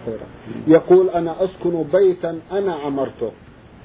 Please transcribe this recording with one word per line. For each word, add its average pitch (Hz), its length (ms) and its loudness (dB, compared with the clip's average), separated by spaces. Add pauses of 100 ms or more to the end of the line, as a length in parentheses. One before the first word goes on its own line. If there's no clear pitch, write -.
خيرا. 110 200 -10 (400)
يقول: 180 420 6
"أنا 170 360 -2
أسكن 175 480 -4
بيتا 180 480 0 (120)
أنا 190 220 -2
عمرته، 139 560 -6 (540)